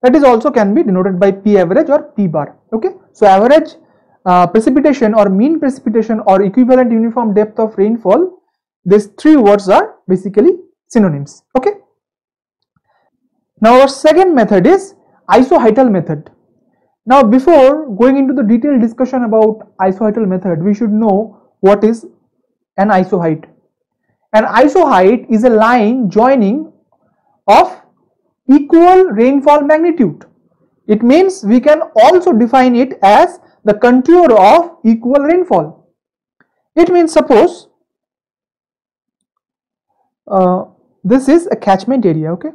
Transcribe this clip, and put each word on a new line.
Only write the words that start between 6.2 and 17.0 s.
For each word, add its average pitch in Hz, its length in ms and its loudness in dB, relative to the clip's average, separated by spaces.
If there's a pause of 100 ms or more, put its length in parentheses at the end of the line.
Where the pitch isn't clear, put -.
or 190 160 2
equivalent 247 500 0
uniform 226 420 -4
depth 214 240 -4
of 220 180 -4
rainfall, 226 640 -2 (440)
these 202 220 0 (120)
three 208 180 4
words 202 320 2
are 311 280 0 (100)
basically 208 460 -2 (360)
synonyms. 156 540 -4 (140)
Okay. 403 160 -2 (1900)
Now 233 200 4
our 269 80 4
second 320 460 0
method 208 320 0
is 381 280 0 (360)
isohydal 247 600 2
method. 160 400 -6 (760)